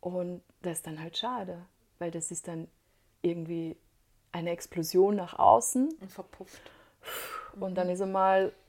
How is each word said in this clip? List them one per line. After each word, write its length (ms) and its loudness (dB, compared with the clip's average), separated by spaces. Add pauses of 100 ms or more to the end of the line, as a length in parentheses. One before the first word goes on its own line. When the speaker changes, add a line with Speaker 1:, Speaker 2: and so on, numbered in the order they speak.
Speaker 1:
Und 420 -6 (200)
das 160 -6
ist 80 -14
dann 140 -10
halt 160 -12
schade, 420 -8 (400)
weil 120 -4
das 200 -8
ist 180 -12
dann 200 -10 (540)
irgendwie 540 -4 (560)
eine 180 -4
Explosion 680 2
nach 220 -6
außen. 600 6
Speaker 2:
Und 120 -16
verpufft. 480 -18 (960)
Speaker 1:
Und 120 -6
Speaker 2:
Mhm. 40 -6
Speaker 1:
dann 140 0
ist 140 -2
einmal 500 4 (160)